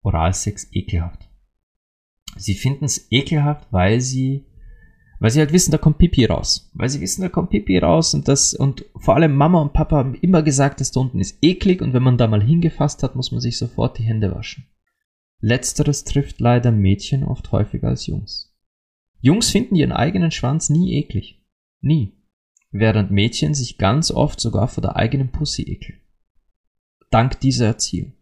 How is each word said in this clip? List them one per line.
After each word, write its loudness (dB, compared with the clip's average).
Oralsex -2
ekelhaft. -6
Sie -4
finden's -4
ekelhaft, 0
weil 2
sie, -4
weil 2
sie 2
halt 2
wissen, 4
da 2
kommt 4
Pipi 4
raus. -4
Weil -4
sie -6
wissen, -6
da -4
kommt -4
Pipi 0
raus 4
und -2
das, 2
und -2
vor 2
allem 4
Mama 4
und -4
Papa 2
haben 0
immer 4
gesagt, 2
das -4
da 0
unten -2
ist -4
eklig 2
und -2
wenn 2
man 4
da 4
mal 2
hingefasst 0
hat, -6
muss -6
man -4
sich -4
sofort -4
die -6
Hände -2
waschen. -14
Letzteres -2
trifft -4
leider 2
Mädchen 0
oft -6
häufiger -2
als -4
Jungs. -12
Jungs 4
finden 0
ihren 2
eigenen 0
Schwanz -2
nie 2
eklig. -6
Nie. 0
Während 2
Mädchen 0
sich -6
ganz 0
oft -2
sogar -2
vor -6
der -4
eigenen -2
Pussy -6
ekeln. -12
Dank 2
dieser 2
Erziehung. -4